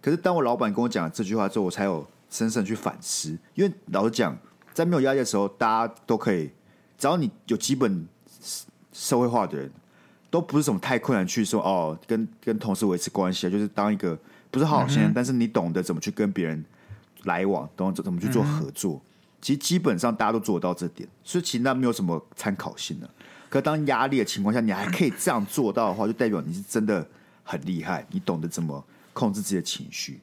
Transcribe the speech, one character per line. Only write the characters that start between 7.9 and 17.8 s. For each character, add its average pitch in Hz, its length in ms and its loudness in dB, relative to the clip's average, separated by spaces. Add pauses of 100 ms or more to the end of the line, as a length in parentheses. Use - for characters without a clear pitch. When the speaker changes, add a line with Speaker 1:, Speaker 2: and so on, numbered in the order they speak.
Speaker 1:
社 - 260 0
会 120 80 4
化 117 180 2
的 78 120 -6
人， 69 120 -8 (600)
都 170 120 2
不 147 160 0
是 151 60 4
什 139 100 2
么 92 60 0
太 127 180 0
困 123 180 0
难 92 120 2
去 107 180 0
说， 107 160 0
哦， 85 360 0 (100)
跟， 113 200 0 (160)
跟 113 140 0
同 107 160 -2
事 104 120 0
维 92 120 4
持 - 120 -4
关 92 240 0
系 90 140 -2
啊， - 20 2
就 98 100 0
是 104 80 0
当 104 260 0
一 101 40 -2
个， 87 200 -2 (320)
不 - 80 -2
是 147 80 4
好 147 140 4
好 131 80 2
先 143 80 2
生， 107 100 6
Speaker 2:
嗯 104 40 4
哼。 107 40 2
Speaker 1:
但 123 100 2
是 127 80 -2
你 120 160 2
懂 90 240 0
得 90 120 0
怎 87 100 -2
么 78 80 -4
去 - 80 -4
跟 104 220 0
别 92 140 0
人 80 180 -4 (600)
来 90 220 0
往， 82 300 0
懂 95 180 0